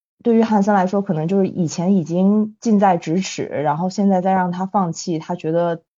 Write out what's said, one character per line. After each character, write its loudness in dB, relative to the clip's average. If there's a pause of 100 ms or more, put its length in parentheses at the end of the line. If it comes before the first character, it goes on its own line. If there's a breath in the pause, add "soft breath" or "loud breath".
(220)
对 2
于 4
汉 2
森 2
来 2
说， -2
可 -4
能 -2
就 2
是 2
以 -2
前 0
已 0
经 0
近 2
在 4
咫 -2
尺， -6
然 -2
后 -2
现 0
在 2
再 0
让 0
他 -6
放 -2
弃， -6
他 -8
觉 -6
得 -2 (160)